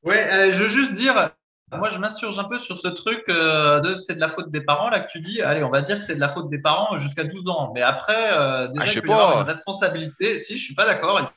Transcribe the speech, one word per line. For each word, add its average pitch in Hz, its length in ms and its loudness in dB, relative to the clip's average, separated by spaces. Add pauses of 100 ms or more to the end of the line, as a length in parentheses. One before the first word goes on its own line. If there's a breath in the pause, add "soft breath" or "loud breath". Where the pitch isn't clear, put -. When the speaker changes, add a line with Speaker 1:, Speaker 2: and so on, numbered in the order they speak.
Speaker 1:
Ouais, 202 280 2
euh, 190 220 6
je 190 100 2
veux 214 60 2
juste 233 240 2
dire, 226 380 2 (400)
moi, 202 200 -2
je 208 60 -8
m'insurge 208 420 -6
un 196 60 -4
peu 240 140 -6
sur 185 200 -10
ce - 80 -4
truc, 220 420 -4
euh, 156 520 4
de 185 140 0 (120)
c'est 170 80 -4
de 160 40 -12
la 156 100 0
faute 165 200 -8
des 151 120 -4
parents, 147 280 2
là, 220 120 0
que - 100 -12
tu 165 80 -14
dis. 202 220 -6
Allez, 151 220 0
on 131 60 -2
va 135 120 2
dire 202 180 -2
que 202 60 -12
c'est 165 100 -4
de 143 40 -6
la 143 140 0
faute 160 160 -8
des 143 120 -6
parents 175 380 0
jusqu'à 143 260 -4
douze 180 220 -8
ans. 156 280 -2
Mais 123 60 -2
après, 208 500 0
euh, 135 380 2
déjà, 127 120 -4
Speaker 2:
Ah, - 40 0
je - 80 0
sais 117 60 0
Speaker 1:
il - 40 -6
peut 160 60 -6
y - 20 6
avoir 208 220 6
Speaker 2:
pas. 113 80 4
Speaker 1:
une 139 140 -2
responsabilité. 185 920 -2
Si, 220 120 -10
je - 60 -8
suis 143 120 -12
pas 208 100 2
d'accord. 190 520 0